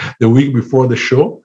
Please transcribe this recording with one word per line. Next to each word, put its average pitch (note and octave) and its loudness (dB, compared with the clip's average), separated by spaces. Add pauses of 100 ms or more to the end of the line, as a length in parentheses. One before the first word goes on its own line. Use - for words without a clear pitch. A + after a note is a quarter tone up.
<laughs> - -10
the A#2 4
week C3+ 2
before B2+ 0
the A#2+ -2
show, - -2